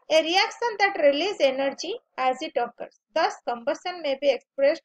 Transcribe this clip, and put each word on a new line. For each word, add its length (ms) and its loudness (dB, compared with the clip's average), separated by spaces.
a 120 6
reaction 460 0
that 240 2
release 380 2
energy 540 -2
as 260 0
it 140 -8
occurs. 420 -6
Thus, 200 0
combustion 560 -6
may 180 -2
be 100 2
expressed 540 0